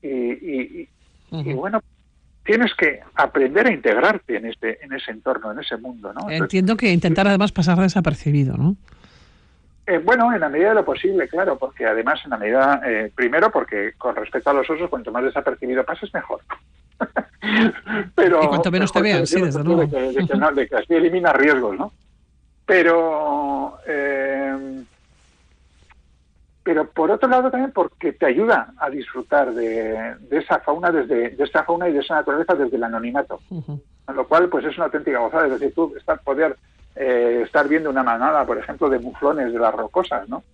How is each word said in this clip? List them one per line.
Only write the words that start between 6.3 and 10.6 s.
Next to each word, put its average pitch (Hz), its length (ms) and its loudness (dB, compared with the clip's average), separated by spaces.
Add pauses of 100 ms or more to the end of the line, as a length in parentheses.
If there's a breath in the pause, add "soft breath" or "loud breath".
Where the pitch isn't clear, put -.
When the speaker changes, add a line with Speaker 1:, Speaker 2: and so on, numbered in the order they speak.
Speaker 2:
Entiendo 190 360 0
que 220 160 0
intentar 175 360 2
además 202 240 2
pasar 175 260 4
desapercibido, 156 800 2
¿no? 147 180 2 (1120 soft breath)
Speaker 1:
Eh, 180 120 2
bueno, 233 360 4
en 196 60 0
la 156 80 0
medida 160 220 2